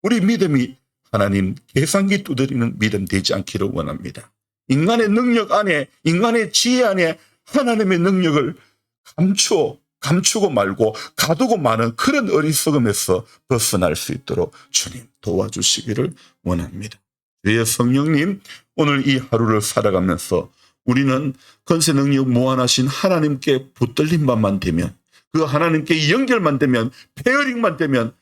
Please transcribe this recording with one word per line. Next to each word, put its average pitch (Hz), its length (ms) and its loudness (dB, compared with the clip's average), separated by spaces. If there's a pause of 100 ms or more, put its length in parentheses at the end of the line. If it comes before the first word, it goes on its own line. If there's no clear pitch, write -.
우리 226 180 2
믿음이, 180 560 2 (340)
하나님, 98 440 0 (140)
계산기 196 560 0
두드리는 127 540 -2
믿음 101 280 -2
되지 - 280 -2
않기를 98 380 -4
원합니다. - 580 -8 (380)
인간의 208 400 2
능력 233 440 2
안에, 180 340 0 (180)
인간의 208 480 0
지혜 247 320 2
안에 180 340 0 (280)
하나님의 220 540 0
능력을 175 540 2 (600)
감추어, 185 640 0 (240)
감추고 180 480 0
말고 107 440 0 (220)
가두고 208 400 0
마는 117 400 0
그런 269 340 0
어리석음에서 143 920 0 (240)
벗어날 92 480 0
수 - 160 -8
있도록 - 400 -6 (180)
주님 - 360 -6 (160)
도와주시기를 120 920 -4 (300)
원합니다. 87 560 -6 (460)
주의 113 200 2
성령님, 143 760 0 (360)
오늘 143 320 2
이 135 100 2
하루를 110 440 0
살아가면서 92 880 -2 (340)
우리는 135 500 0 (300)
권세 165 280 2
능력 139 360 2
무한하신 127 600 2
하나님께 147 840 0
붙들림만 123 840 0
되면, 85 340 -2 (380)
그 160 120 0
하나님께 156 680 0
연결만 214 480 2
되면, 127 320 0 (340)
페어링만 233 520 0
되면 127 460 0